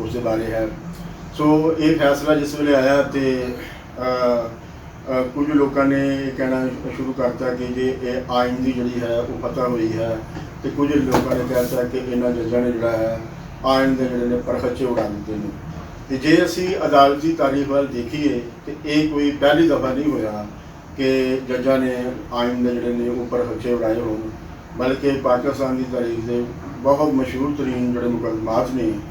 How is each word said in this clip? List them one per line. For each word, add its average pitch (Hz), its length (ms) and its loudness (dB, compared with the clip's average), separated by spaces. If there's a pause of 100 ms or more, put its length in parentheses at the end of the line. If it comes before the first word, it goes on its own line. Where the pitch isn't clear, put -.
ਉਸ 110 120 -6
ਦੇ 120 60 -4
ਬਾਰੇ 113 260 0
ਹੈ। 113 220 -2 (680)
ਸੋ 156 460 4
ਇਹ 156 200 4
ਫੈਸਲਾ 151 360 4
ਜਿਸ 147 200 0
ਵੇਲੇ 143 200 4
ਆਇਆ 135 260 6
ਤੇ, 131 460 0 (520)
ਅ, 123 480 2 (640)
ਅ, 127 120 2 (140)
ਕੁਝ 143 160 0
ਲੋਕਾਂ 139 340 4
ਨੇ 139 300 2
ਇਹ 135 160 -4
ਕਹਿਣਾ 131 360 0
ਸ਼ੁਰੂ 123 460 -6
ਕਰਤਾ 127 400 -2
ਕਿ 123 120 -4
ਜੇ 127 380 -2
ਇਹ 123 280 -4
ਆਇਨ 123 240 2
ਦੀ 131 160 0
ਜਿਹੜੀ 123 300 -2
ਹੈ 117 180 0
ਉਹ 120 300 -4
ਫਤਹ 123 120 -2
ਹੋਈ 117 320 0
ਹੈ, 113 240 -2 (460)
ਤੇ 139 60 -4
ਕੁਝ 143 260 0
ਲੋਕਾਂ 127 400 2
ਨੇ 123 140 0
ਕਹਿਤਾ 123 340 0
ਕਿ 123 140 -4
ਇਹਨਾਂ 123 340 0
ਜੱਜਾਂ 117 300 0
ਨੇ 123 100 2
ਜਿਹੜਾ 113 200 0
ਹੈ 113 280 0 (460)
ਆਇਨ 131 300 4
ਦੇ 127 100 0
ਜਿਹੜੇ 123 200 0
ਨੇ 120 120 0
ਪਰਖਚੇ 123 480 -2
ਉਡਾ 117 160 0
ਦਿੱਤੇ 104 320 -6
ਨੇ। 104 160 -6 (600)
ਤੇ 135 80 -2
ਜੇ 165 280 6
ਅਸੀਂ 180 220 -2 (180)
ਅਦਾਲਤੀ 143 480 6
ਤਾਰੀਖ 139 340 2
ਵੱਲ 139 200 2
ਦੇਖੀਏ 120 540 -2 (240)
ਤੇ 143 100 -8 (100)
ਇਹ 151 240 2
ਕੋਈ 147 220 2
ਪਹਿਲੀ 151 360 6
ਦਫਾ 131 260 2
ਨਹੀਂ 147 180 0
ਹੋਇਆ 107 340 -2 (520)
ਕਿ 131 520 2
ਜੱਜਾਂ 127 300 2
ਨੇ 127 160 0 (380)
ਆਇਨ 123 320 0
ਦੇ 120 80 2
ਜਿਹੜੇ 120 200 -2
ਨੇ 120 160 -2
ਉਹ 120 160 -2
ਪਰਖਚੇ 120 480 -2
ਉਡਾਏ 113 260 0
ਹੋਣ, 110 300 -4 (480)
ਬਲਕਿ 135 340 2
ਪਾਕਿਸਤਾਨ 127 680 0
ਦੀ 127 160 -2
ਤਾਰੀਖ 117 320 -2
ਦੇ 120 180 0 (340)
ਬਹੁਤ 139 360 4
ਮਸ਼ਹੂਰ 131 440 0
ਤਰੀਨ 123 360 0
ਜਿਹੜੇ 120 140 -2
ਮੁਕੱਦਮਾਤ 113 640 0
ਨੇ, 113 220 0 (180)